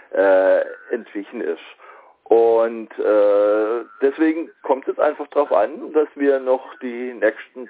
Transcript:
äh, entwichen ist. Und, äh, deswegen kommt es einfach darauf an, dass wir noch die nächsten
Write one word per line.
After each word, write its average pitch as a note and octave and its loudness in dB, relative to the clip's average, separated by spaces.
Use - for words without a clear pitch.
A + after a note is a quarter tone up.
äh, F#2+ 4
entwichen G#2+ -10
ist. - -6
Und, A2+ 2
äh, G#2 2
deswegen D#3 -2
kommt C3+ -2
es - -4
einfach D3 -2
darauf C#3+ -2
an, A#2+ -2
dass D3+ 0
wir C#3 0
noch B2+ -2
die B2 -10
nächsten A2 -4